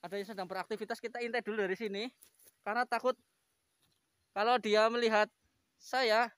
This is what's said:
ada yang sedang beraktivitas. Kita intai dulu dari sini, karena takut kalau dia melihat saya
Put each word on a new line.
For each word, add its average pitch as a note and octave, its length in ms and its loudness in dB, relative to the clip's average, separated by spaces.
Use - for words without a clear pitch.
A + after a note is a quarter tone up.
ada F#3 160 -6
yang G3 80 -10
sedang G3 160 -8
beraktivitas. G3 560 -6
Kita A#3+ 240 -8
intai A#3+ 160 -2
dulu G#3+ 240 -2
dari F#3 140 -2
sini, G#3 260 -4
karena A3+ 240 0
takut A#3+ 320 0
kalau A3+ 240 4
dia G#3+ 320 4
melihat A3 380 2
saya A#3+ 580 2